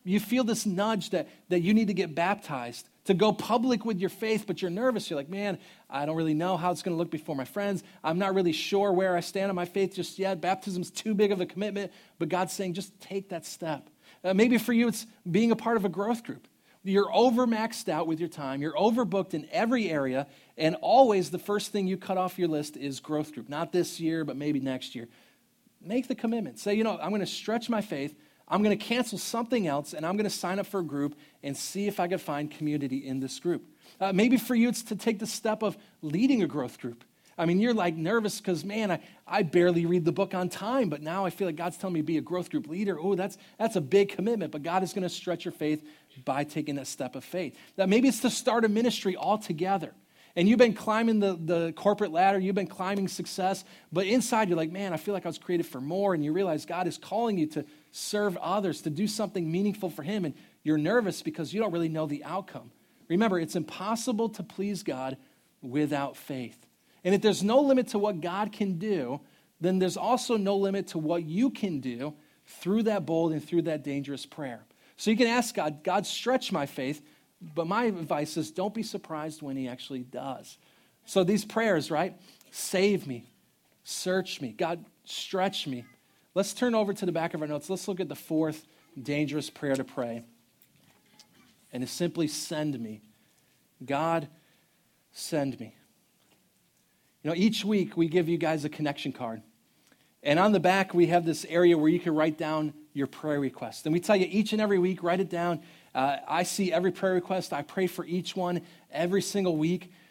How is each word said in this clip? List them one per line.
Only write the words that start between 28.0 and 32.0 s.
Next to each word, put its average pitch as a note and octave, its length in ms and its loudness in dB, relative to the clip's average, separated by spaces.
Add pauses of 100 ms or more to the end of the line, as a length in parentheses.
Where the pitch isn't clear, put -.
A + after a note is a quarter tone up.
I'm F#3+ 160 2
gonna G#3 140 6
cancel A#3 400 -2
something A#3 500 -2
else, C#3+ 260 -2
and D3+ 120 -6
I'm F#3 120 0
gonna G#3 120 0
sign G3 280 -4
up G3 80 -2
for G3 140 -4
a F3+ 40 -2
group C#3+ 320 -4 (280)
and C#3 120 -6
see G3+ 320 -4
if G3+ 120 -4
I F3+ 80 2